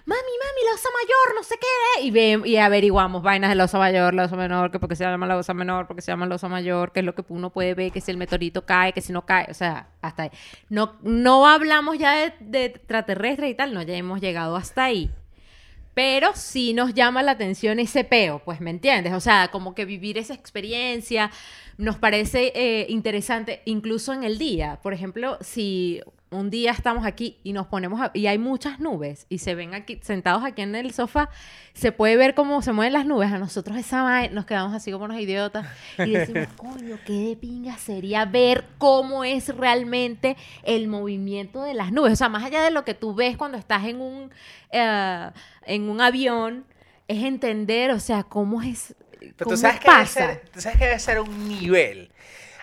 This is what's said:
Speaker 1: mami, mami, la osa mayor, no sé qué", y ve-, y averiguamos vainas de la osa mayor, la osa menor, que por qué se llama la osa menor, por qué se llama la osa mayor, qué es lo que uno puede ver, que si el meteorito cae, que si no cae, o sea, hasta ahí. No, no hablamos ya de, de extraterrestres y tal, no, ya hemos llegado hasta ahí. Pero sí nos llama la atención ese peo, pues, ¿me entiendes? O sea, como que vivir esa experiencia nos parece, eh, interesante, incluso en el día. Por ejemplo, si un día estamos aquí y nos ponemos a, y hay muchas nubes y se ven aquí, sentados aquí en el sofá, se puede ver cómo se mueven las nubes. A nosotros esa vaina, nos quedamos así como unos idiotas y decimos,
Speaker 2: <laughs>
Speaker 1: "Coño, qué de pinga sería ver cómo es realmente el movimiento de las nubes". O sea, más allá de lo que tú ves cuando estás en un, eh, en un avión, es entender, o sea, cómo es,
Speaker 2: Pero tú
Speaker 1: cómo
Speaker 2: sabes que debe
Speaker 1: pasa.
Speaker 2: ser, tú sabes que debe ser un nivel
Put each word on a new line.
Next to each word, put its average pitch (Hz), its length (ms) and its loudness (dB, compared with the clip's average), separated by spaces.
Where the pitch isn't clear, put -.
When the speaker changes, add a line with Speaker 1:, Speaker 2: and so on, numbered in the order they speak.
Speaker 1:
mami, 427 140 -2
mami, 523 480 -4
la 453 60 2
osa 508 200 -4
mayor, 494 420 2
no 427 80 -4
sé 453 160 -6
qué", 494 440 0
y 269 60 0
ve-, 220 380 4
y 226 80 4
averiguamos 196 680 4
vainas 196 280 4
de 202 40 4
la 185 100 6
osa 190 140 0
mayor, 185 360 4
la 185 100 2
osa 180 100 -2
menor, 180 360 0
que 185 100 -4
por 180 80 -4
qué 170 80 -4
se 175 80 -4
llama 180 220 -2
la 185 100 0
osa 180 160 -4
menor, 180 340 -4
por 175 100 -12
qué 175 60 -14
se - 80 -8
llama 175 160 -4
la 180 100 -4
osa 180 120 -6
mayor, 180 440 -2
qué 190 80 -2
es 185 60 0
lo 180 80 -4
que 190 140 -8
uno 180 220 -8
puede 185 240 -2
ver, 185 180 -4
que 190 80 -8
si - 100 -10
el 185 60 -4
meteorito 175 480 -4
cae, 185 300 2
que 185 80 -6
si - 100 -8
no 175 140 -6
cae, 185 240 2
o 151 40 -14
sea, 165 340 -4
hasta 160 240 -8
ahí. 151 60 -8
No, 214 320 -2
no 254 440 6
hablamos 302 520 4
ya 294 180 4
de, 320 240 0
de 226 240 -2
extraterrestres 240 840 -2
y 233 40 -4
tal, 269 200 -2
no, 180 80 -4
ya 170 120 -6
hemos 180 280 -6
llegado 170 340 -2
hasta 220 280 -2
ahí. 208 260 0
Pero 269 420 2
sí 240 380 -2
nos 240 220 0
llama 247 280 4
la 277 100 4
atención 214 460 -2
ese 240 260 0
peo, 180 400 2
pues, 165 160 -10
¿me 170 100 -6
entiendes? 180 420 0
O 185 80 -2
sea, 196 280 6
como 185 260 -8
que 214 100 -8
vivir 196 340 -8
esa 220 160 -10
experiencia 226 960 -4
nos 214 200 -4
parece, 220 560 2
eh, 226 360 0
interesante, 220 760 -4
incluso 220 480 -4
en 269 100 -6
el 220 160 -2
día. 160 440 -4
Por 196 100 -6
ejemplo, 196 480 -6
si 185 600 -4
un 196 200 -6
día 233 220 -2
estamos 226 340 -2
aquí 233 360 -8
y 202 120 -8
nos 196 140 -6
ponemos 190 340 -6
a, 233 120 -4
y 208 120 -2
hay 208 120 2
muchas 262 420 -4
nubes 151 500 -8
y 185 80 -6
se 180 160 -6
ven 170 200 -12
aquí, 208 280 -12
sentados 190 420 -2
aquí 233 180 -8
en 202 140 -6
el 247 160 -8
sofá, 285 380 -2
se - 180 0
puede 220 280 4
ver 262 160 6
cómo 285 280 2
se 247 100 -2
mueven 220 200 2
las 285 140 2
nubes. 208 260 2
A 196 60 -2
nosotros 196 400 -6
esa 254 240 -2
vaina, 247 320 2
nos 208 100 -4
quedamos 202 300 -4
así 208 180 -8
como 196 140 -8
unos 226 120 -8
idiotas 202 480 -4
y 190 120 0
decimos, 160 420 0
Speaker 2:
<laughs> - 40 -20
Speaker 1:
"Coño, 233 500 -14
qué 208 80 -4
de 220 220 -4
pinga 240 420 -12
sería 202 480 -4
ver 247 380 4
cómo 269 460 4
es 262 320 -4
realmente 247 800 0
el 226 240 0
movimiento 202 760 -6
de 285 120 -6
las 190 180 -4
nubes". 254 200 6
O 220 40 2
sea, 254 120 2
más 214 160 -4
allá 302 180 0
de 320 80 4
lo 294 140 -2
que 226 100 -6
tú 214 200 -6
ves 247 240 0
cuando 285 180 -6
estás 202 300 -2
en 247 160 -8
un, 262 280 -12
eh, 196 600 0
en 208 260 -4
un 214 140 -2
avión, 247 640 0
es 214 160 -2
entender, 233 640 0
o 233 100 2
sea, 214 220 0
cómo 208 400 -2
es, 240 320 -8
Speaker 2:
Pero - 180 -20
tú - 100 -6
Speaker 1:
cómo 226 100 0
Speaker 2:
sabes 233 240 4
que - 100 4
debe 285 120 12
Speaker 1:
pasa. 247 240 0
Speaker 2:
ser, - 260 -6
tú 277 80 -16
sabes 233 180 2
que 262 60 4
debe 240 160 2
ser 220 200 0
un 208 280 -8
nivel 170 640 0